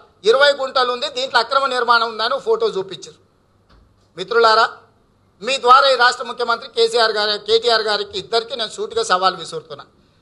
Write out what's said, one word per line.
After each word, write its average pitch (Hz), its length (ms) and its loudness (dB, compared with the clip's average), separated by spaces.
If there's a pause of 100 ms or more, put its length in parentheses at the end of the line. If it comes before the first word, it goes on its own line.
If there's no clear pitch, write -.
(240)
ఇరవై 269 280 4
గుంటలు 262 400 -2
ఉంది, 247 160 -6
దీంట్లో 262 320 -2
అక్రమ 269 260 0
నిర్మాణం 240 420 2
ఉందని" 226 320 -4
ఫోటో 220 280 0
చూపించారు. 185 480 -8 (1000)
మిత్రులారా, 226 520 2 (760)
మీ 262 160 -4
ద్వారా 254 300 6
ఈ 262 80 4
రాష్ట్ర 247 280 0
ముఖ్యమంత్రి 233 460 -6
కేసీఆర్ 226 400 0
గారి, 208 280 -2
కేటీఆర్ 226 440 0
గారికి 208 360 -4
ఇద్దరికి 226 380 -6
నేను 226 140 -8
సూటిగా 214 320 -6
సవాల్ 185 340 0
విసురుతున్నా. 151 480 -14 (380)